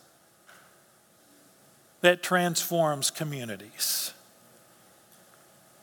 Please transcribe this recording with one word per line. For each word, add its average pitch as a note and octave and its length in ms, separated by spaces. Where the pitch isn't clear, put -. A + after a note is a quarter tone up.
that F3 200
transforms E3+ 880
communities. A#2 1040